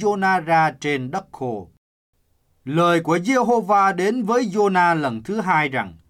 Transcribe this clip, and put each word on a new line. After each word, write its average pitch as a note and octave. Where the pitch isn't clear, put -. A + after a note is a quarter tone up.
Giô-na F#3+
ra D#3+
trên C3+
đất F#3+
khô. A2
Lời E3+
của E3
Giê-hô-va G#3
đến G#3
với A#3
Giô-na F#3
lần B2+
thứ G#3
hai E3
rằng: G#2